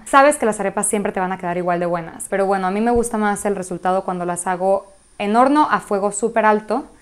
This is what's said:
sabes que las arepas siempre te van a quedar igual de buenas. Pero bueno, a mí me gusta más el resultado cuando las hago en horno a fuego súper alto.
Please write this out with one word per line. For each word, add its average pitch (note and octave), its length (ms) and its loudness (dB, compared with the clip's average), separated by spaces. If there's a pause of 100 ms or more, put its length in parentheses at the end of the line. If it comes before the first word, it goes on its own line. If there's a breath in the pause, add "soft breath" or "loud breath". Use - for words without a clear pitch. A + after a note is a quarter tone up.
sabes C#4+ 320 6
que - 80 -2
las G#3+ 160 0
arepas G3 260 -4
siempre G3+ 240 -2
te G3 80 -4
van F#3 140 -2
a F3+ 60 -10
quedar F3 180 -4
igual F3 240 0
de F3 60 -2
buenas. E3+ 420 -6
Pero F#3+ 160 0
bueno, F#3+ 220 0
a F#3 40 0
mí G3+ 80 -2
me A#3 120 2
gusta A#3 260 0
más G#3 280 0
el G3+ 120 -2
resultado F#3 480 -2
cuando F3+ 180 -4
las F3 240 -4
hago F#3+ 380 0 (320)
en G#3 180 0
horno C#4+ 340 4
a G3 120 0
fuego G3+ 320 -2
súper A3+ 320 0
alto. G#3+ 400 0 (160)